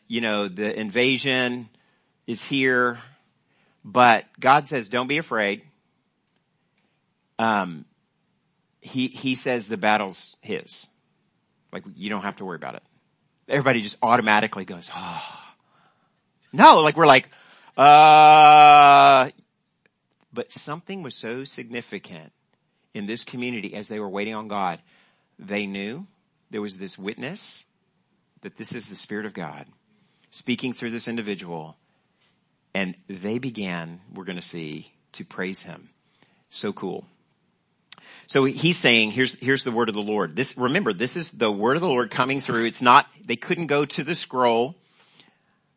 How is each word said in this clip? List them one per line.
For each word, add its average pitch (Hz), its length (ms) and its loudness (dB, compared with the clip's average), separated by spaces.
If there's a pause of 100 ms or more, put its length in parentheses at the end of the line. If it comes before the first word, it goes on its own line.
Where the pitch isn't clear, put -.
you 117 140 -6
know, 104 260 -4
the 101 300 -8
invasion 123 920 -4 (580)
is 113 160 -10
here, 127 540 -2 (880)
but 117 400 4 (140)
God 143 280 2
says, 120 220 -8
'Don't 123 180 -4
be 143 100 -4
afraid.'" 110 460 -4 (1700)
Um, 98 480 -4 (960)
he, 127 260 -6
he 127 280 -8
says 123 320 -6
the 107 100 -10
battle's 104 640 -4
his. - 460 -14 (840)
Like, 90 120 -16 (120)
you 101 140 -14
don't 101 140 -10
have 101 140 -8
to 101 80 -16
worry 87 120 -12
about 65 180 -14
it. - 80 -20 (640)
Everybody 131 320 0
just 104 220 -10
automatically 107 640 0
goes, 87 280 -18
"Oh." 87 520 -16 (1080)
No, 226 300 8
like, 151 160 2
we're 160 100 6
like, 135 220 6 (480)
"Uh," 147 1500 10 (1040)
but 120 180 -10
something 170 500 -14
was 131 140 -14
so 120 300 -12
significant 117 880 -16 (600)
in 104 120 -12
this 113 180 -10
community 123 500 -10
as 101 140 -14
they 107 120 -12
were 104 100 -10
waiting 104 260 -8
on 107 120 -12
God. 95 320 -6 (580)
They 101 280 -8
knew 101 400 -12 (460)
there 104 100 -10
was 101 160 -12
this 95 220 -16
witness 123 640 -14 (760)
that 98 160 -20
this 110 160 -16
is 117 160 -14
the 98 60 -18
Spirit 104 300 -12
of 101 80 -12
God 76 320 -14 (640)
speaking 123 420 -8
through 117 180 -12
this 117 160 -12
individual. 92 720 -12 (960)
And 92 220 -6 (120)
they 101 300 -10
began, 90 640 -10 (120)
we're 95 120 -16
gonna 90 160 -12
see, 78 500 -12 (220)
to - 100 -18
praise 92 380 -12
him. 82 280 -20 (600)
So 104 240 -10
cool. - 320 -12 (1200)
So 135 180 2
he's 156 320 -2
saying, 113 340 2
here's, 123 240 -2
here's 135 280 -4
the 127 80 -6
word 113 180 -2
of 104 60 -8
the 104 60 -6
Lord. 101 340 -4
This, 123 220 -6
remember, 131 360 -4
this 110 220 -6
is 170 160 -10
the 107 200 -4
word 110 260 -2
of 165 40 -4
the 185 60 -4
Lord 123 240 -2
coming 131 300 -4
through. 117 240 -4
It's 113 160 -8
not, 139 260 6 (160)
they 117 120 -6
couldn't 170 320 -8
go 147 180 0
to 143 180 -10
the 156 120 -8
scroll. 127 600 -2 (1000)